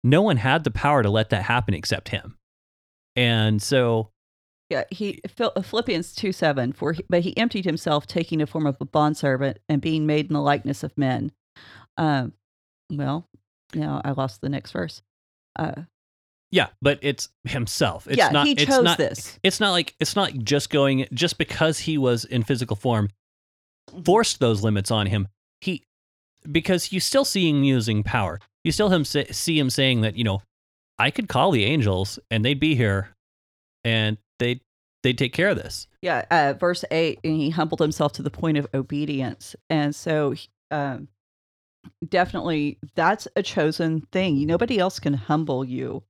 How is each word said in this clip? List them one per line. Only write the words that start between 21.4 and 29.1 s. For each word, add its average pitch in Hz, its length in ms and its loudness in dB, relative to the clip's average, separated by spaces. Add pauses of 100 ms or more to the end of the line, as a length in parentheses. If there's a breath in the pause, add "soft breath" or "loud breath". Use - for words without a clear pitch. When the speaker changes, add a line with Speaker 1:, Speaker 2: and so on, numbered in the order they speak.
Speaker 1:
he 160 200 -2
was 123 260 2
in 123 180 -2
physical 117 320 -2
form, 107 340 0 (840)
Speaker 2:
Mm-hmm. 180 100 -14
Speaker 1:
forced 208 380 4
those 110 240 2
limits 101 260 0
on 107 160 0
him. 104 220 0 (340)
He, - 220 -6 (680)
because 165 400 0
you 185 80 -2
still 269 240 2
see 190 260 2
him 143 140 4
using 117 380 2
power. 98 380 -2 (240)
You 165 80 0
still 208 180 2
him 165 160 4
sa-, - 260 -4